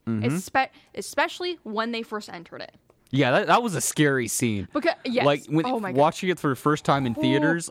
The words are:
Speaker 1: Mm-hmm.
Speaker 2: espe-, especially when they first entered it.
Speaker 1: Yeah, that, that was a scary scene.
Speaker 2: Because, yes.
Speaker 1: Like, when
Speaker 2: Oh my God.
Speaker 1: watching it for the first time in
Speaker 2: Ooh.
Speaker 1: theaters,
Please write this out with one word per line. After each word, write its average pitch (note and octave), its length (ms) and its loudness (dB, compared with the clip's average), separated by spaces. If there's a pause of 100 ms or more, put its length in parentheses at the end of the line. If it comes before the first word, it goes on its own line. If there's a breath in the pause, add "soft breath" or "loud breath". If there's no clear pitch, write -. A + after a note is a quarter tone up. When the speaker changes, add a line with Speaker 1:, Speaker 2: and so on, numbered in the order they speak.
Speaker 1:
Mm-hmm. A2 180 -2 (120)
Speaker 2:
espe-, C4 320 -2 (260 soft breath)
especially E4+ 720 -4
when A3 280 -4
they A3+ 100 -4
first G#3 260 -10
entered F3 320 -14
it. - 140 -16 (360)
Speaker 1:
Yeah, C3 220 4
that, F#3 160 2
that G3+ 140 6
was A3 140 -2
a C3+ 40 -2
scary C3+ 480 2
scene. G#2+ 440 0
Speaker 2:
Because, D4+ 220 0 (100)
yes. B3 200 0
Speaker 1:
Like, C#3+ 220 2
when D#3+ 200 2
Speaker 2:
Oh B3+ 140 -2
my G2 120 -4
God. B2+ 60 0
Speaker 1:
watching D#3+ 320 2
it E3+ 100 -2
for D3+ 100 0
the B2 60 0
first D3+ 280 0
time C#3 220 2
in A#2+ 100 0
Speaker 2:
Ooh. D4+ 40 -4
Speaker 1:
theaters, E3+ 500 2